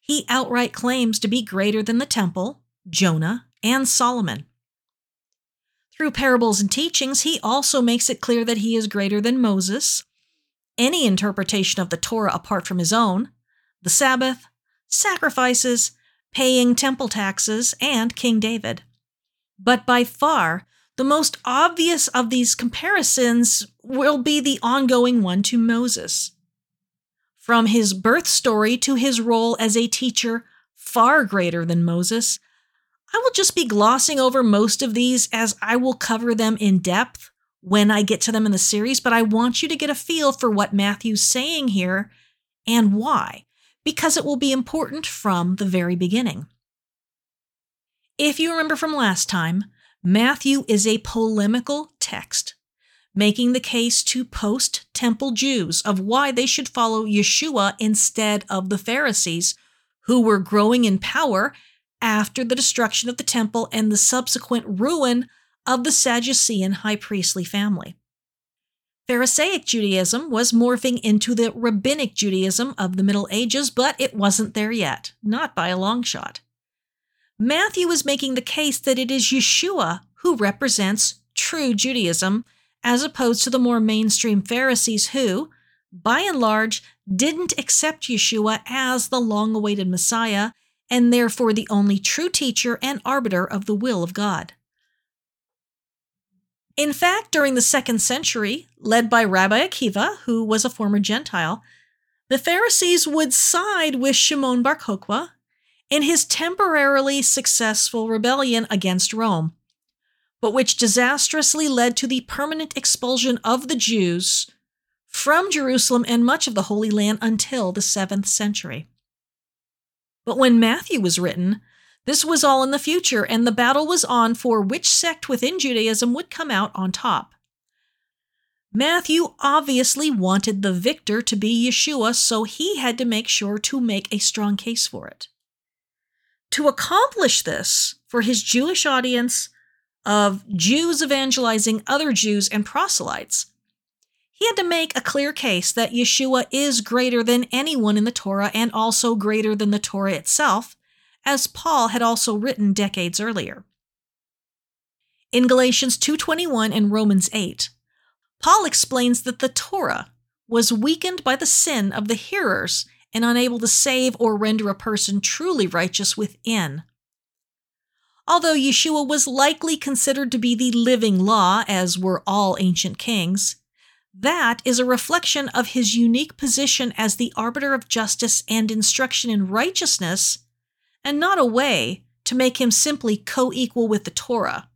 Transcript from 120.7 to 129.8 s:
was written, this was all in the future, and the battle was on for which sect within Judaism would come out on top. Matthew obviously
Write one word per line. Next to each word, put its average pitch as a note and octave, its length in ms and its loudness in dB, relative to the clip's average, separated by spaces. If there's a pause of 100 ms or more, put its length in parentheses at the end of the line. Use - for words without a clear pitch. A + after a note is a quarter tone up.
was F3 180 0
written, F3+ 420 -2 (460)
this D4 180 0
was D#4 200 2
all C4+ 180 4
in C4 80 0
the C#4+ 80 0
future, D4 480 0
and A3+ 180 2
the A#3+ 60 2
battle B3 340 2
was E4+ 200 2
on A#3 320 2
for A3+ 240 0
which G#3+ 280 -2
sect - 400 -2
within C#4 300 -2
Judaism A#3+ 560 0
would E4+ 160 -8
come D#4 220 -6
out F#3 200 0
on F#3 200 -4
top. - 400 -4 (1400)
Matthew E4 680 0
obviously C#4 680 0